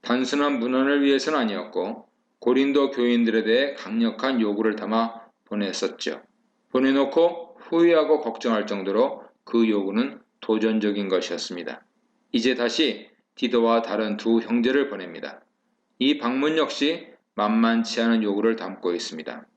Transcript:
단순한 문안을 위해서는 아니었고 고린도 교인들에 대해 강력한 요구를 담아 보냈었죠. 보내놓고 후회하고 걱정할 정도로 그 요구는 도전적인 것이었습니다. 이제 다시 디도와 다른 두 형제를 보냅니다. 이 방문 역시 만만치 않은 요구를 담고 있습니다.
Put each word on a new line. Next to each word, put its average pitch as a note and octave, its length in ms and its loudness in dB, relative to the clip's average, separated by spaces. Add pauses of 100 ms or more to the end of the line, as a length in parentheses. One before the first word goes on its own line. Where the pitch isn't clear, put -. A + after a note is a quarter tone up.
단순한 C3 580 -2
문안을 C3+ 440 0
위해서는 C#3 360 2
아니었고 G2 680 -4 (320)
고린도 C#3 520 2
교인들에 A#2 520 2
대해 C3 320 2
강력한 A2+ 680 -2
요구를 G#2+ 340 0
담아 A2+ 460 -2 (240)
보냈었죠. F#2+ 760 -6 (500)
보내놓고 C#3 880 2
후회하고 D#3+ 600 4
걱정할 A2 440 -2
정도로 G2+ 580 -2 (200)
그 A2+ 260 2
요구는 G#2 500 0 (200)
도전적인 G#2 680 0
것이었습니다. F2 760 -6 (460)
이제 B2 240 2
다시 A#2+ 540 -2 (260)
디도와 A#2 460 2
다른 G#2+ 360 -2
두 A2+ 220 2
형제를 A#2+ 500 0
보냅니다. E2+ 520 -12 (580)
이 C#3+ 180 2
방문 C#3 400 -2
역시 D#3 500 -2 (280)
만만치 A2+ 680 2
않은 A2+ 220 2
요구를 G#2 320 2
담고 F#2 380 -6
있습니다. D#2 520 -8 (120)